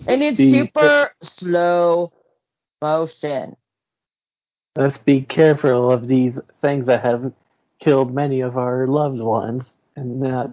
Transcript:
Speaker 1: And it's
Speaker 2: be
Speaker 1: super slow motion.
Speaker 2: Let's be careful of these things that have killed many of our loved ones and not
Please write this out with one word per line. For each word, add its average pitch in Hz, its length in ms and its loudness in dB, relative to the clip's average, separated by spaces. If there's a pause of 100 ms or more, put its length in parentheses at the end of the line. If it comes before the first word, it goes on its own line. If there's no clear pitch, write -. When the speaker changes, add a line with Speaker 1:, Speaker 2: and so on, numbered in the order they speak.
Speaker 1:
And 262 160 0
it's 294 140 -2
Speaker 2:
be 208 160 6
Speaker 1:
super 294 580 2 (120)
slow 175 880 0 (720)
motion. 151 720 -4 (1200)
Speaker 2:
Let's 139 280 -2
be 135 180 2
careful 139 680 2
of 120 160 0
these 127 320 0 (240)
things 143 240 -2
that 120 160 2
have 123 300 -2 (480)
killed 131 340 2
many 139 280 -4
of 127 160 -6
our 127 280 -2
loved 135 340 -2
ones 113 520 -4 (240)
and 127 240 -8
not 127 320 -4